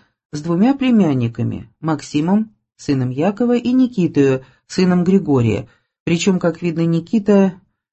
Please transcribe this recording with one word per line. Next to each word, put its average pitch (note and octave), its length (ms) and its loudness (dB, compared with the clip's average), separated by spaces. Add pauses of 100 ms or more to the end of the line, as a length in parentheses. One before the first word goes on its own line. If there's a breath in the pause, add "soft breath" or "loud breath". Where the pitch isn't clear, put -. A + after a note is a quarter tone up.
(320 loud breath)
с D3 100 -10
двумя F3 320 0
племянниками – C3 960 -2 (100)
Максимом, D#3+ 760 -2 (220)
сыном C3 340 -2
Якова, G3+ 460 -2
и A#3+ 160 -2
Никитою, D#3+ 720 0 (220 soft breath)
сыном F3+ 380 0
Григория, C#3+ 640 0 (360 soft breath)
причём, F3 340 0
как E3 220 -2
видно, E3 240 -2
Никита F#3+ 720 2 (380)